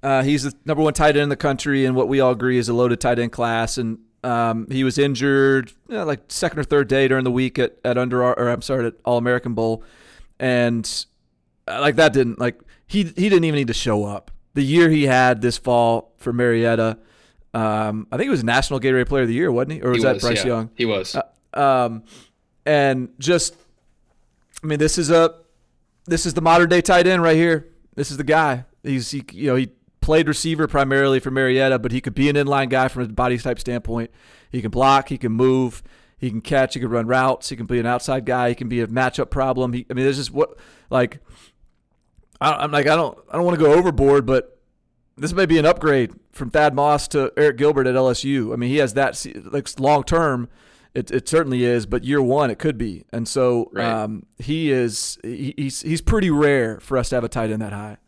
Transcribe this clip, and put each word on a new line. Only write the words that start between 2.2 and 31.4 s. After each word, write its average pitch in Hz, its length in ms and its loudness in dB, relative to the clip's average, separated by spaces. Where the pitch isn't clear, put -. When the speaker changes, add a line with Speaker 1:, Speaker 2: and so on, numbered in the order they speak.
Speaker 1:
all 127 100 4
agree 123 260 0
is 117 140 0
a - 20 0
loaded 120 300 0
tight 120 160 0
end 120 140 -2
class. 113 440 -4
And, 113 220 -6
um, 117 460 -2
he 131 120 -2
was 131 140 0
injured, 135 760 2
you 240 60 -8
know, 190 100 -4
like, 147 220 -6
second - 300 -4
or 143 60 -4
third 143 240 2
day 135 180 2
during 131 180 0
the 127 60 0
week 127 280 -2
at, 123 260 -2
at 123 140 0
Under 123 260 0
Ar-, 123 140 0
or 120 100 0
I'm 120 140 -4
sorry, 131 240 -4
at 113 80 -6
All-American 123 480 -2
Bowl. 113 320 -2
And, 120 500 0
uh, 113 140 -6
like, 151 140 0
that 156 180 4
didn't, 123 240 2
like, 120 200 -4
he, 208 160 -2
he 180 260 -2
didn't 180 160 6
even 151 140 0
need 135 100 -2
to 113 60 -2
show 104 320 -2
up. 101 240 -12
The 143 80 0
year 160 260 4
he 156 140 4
had 127 400 4
this 120 160 0
fall 120 580 0
for - 160 -6
Marietta, 117 640 0
um, 107 580 -4
I 120 60 -8
think 170 80 -2
he 277 60 -4
was 160 120 0
National 117 380 0
Gatorade 127 260 2
Player 135 180 0
of 117 40 0
the 113 60 0
Year, 151 180 0
wasn't 131 200 -2
he? 156 100 -12
Or 127 80 0
was 120 80 2
Speaker 2:
He 113 60 2
Speaker 1:
that 131 100 2
Speaker 2:
was, 98 80 -8
Speaker 1:
Bryce 117 220 -2
Speaker 2:
yeah. - 20 -2
Speaker 1:
Young? 113 300 -4
Speaker 2:
He 120 100 -2
was. 98 280 -4
Speaker 1:
Uh, - 460 -8
um, 123 440 0
and 139 540 2
just, 160 360 0
I - 20 -6
mean, 151 120 -2
this 151 180 2
is 160 140 0
a, 165 240 4
this 165 200 -2
is 151 80 -4
the 165 60 -2
modern 165 280 6
day 175 120 4
tight 175 260 4
end 180 160 2
right 165 140 4
here. 165 320 2
This 139 160 -6
is 139 60 -10
the 143 80 -6
guy. 147 400 0
He's, 131 280 -4
he, 143 220 -10
you 135 160 -4
know, 127 80 2
he 131 140 -2
played 156 280 2
receiver 156 400 -2
primarily 139 520 2
for 131 100 -8
Marietta, 131 480 2